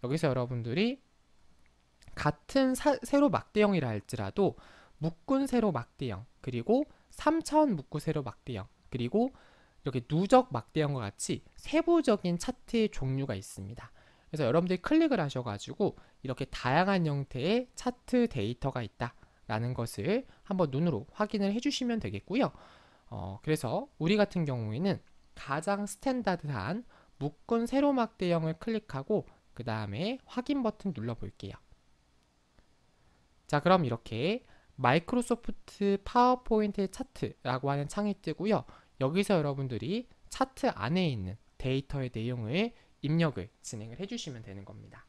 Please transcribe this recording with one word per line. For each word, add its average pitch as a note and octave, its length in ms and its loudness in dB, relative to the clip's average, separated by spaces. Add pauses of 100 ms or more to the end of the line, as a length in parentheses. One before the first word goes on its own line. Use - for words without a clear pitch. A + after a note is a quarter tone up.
여기서 C#3+ 260 0
여러분들이 B2+ 720 0 (1120)
같은 - 600 2
사-, C4+ 280 2
세로 C#4+ 280 4
막대형이라 F#3 580 2
할지라도 A2 680 0 (420)
묶은 C4+ 480 -2
세로 A3+ 260 2
막대형, A#2 520 -6 (160)
그리고 C3 440 0 (260)
삼천 D4+ 680 4
묶고 D3 220 -6
세로 D3+ 240 -2
막대형, A#2+ 440 -8 (240)
그리고 D#3 400 0 (520)
이렇게 C3 180 -2
누적 F#3+ 520 4
막대형과 C#3 480 -2
같이 - 440 -6 (120)
세부적인 D4 840 2
차트의 A3+ 520 -2
종류가 C3 440 -2
있습니다. G2 580 -12 (360)
그래서 D3+ 180 -2
여러분들이 F3 340 2
클릭을 D4+ 400 4
하셔가지고 B2+ 760 -2 (260)
이렇게 C3 240 -4
다양한 F3 600 2
형태의 D3 680 -2
차트 B3 540 0
데이터가 B2 540 -2
있다라는 A#2 920 -6
것을 B2 520 -2 (160)
한번 F3+ 280 0
눈으로 C#3 420 0
확인을 G3+ 400 0
해주시면 A#3+ 480 -2
되겠고요. C#3+ 500 -2 (600)
어, G2 320 -8
그래서 D#3 460 -2 (100)
우리 F3 180 2
같은 G3 280 2
경우에는 C3 560 -2 (340)
가장 G3 520 -4
스탠다드한 F#3 1000 -2 (340)
묶은 A#3 480 -2
세로 C#4 260 2
막대형을 F3 600 0
클릭하고 G#3 760 -4 (240)
그 A#2+ 120 -12
다음에 A2+ 600 -4
확인 C4+ 380 -2
버튼 G#3 340 -2
눌러볼게요. A2 560 -8 (1900)
자, D3 140 2
그럼 F3+ 240 4
이렇게 B2 600 -2 (320)
마이크로소프트 G3 1300 0
파워포인트 A3 840 2
차트라고 C3 800 -4
하는 C#3+ 160 -2
창이 G3+ 360 -4
뜨고요. E3 420 -2 (360)
여기서 F3+ 380 2
여러분들이 C#3 720 -2 (200)
차트 - 460 -2
안에 D#3 340 0
있는 G2+ 280 -4 (220)
데이터의 C3 540 -4
내용을 B2 600 -4 (300)
입력을 C#3+ 460 0 (140)
진행을 A2+ 380 -12
해주시면 F3+ 420 -10
되는 G2 220 -14
겁니다. G#2+ 440 -20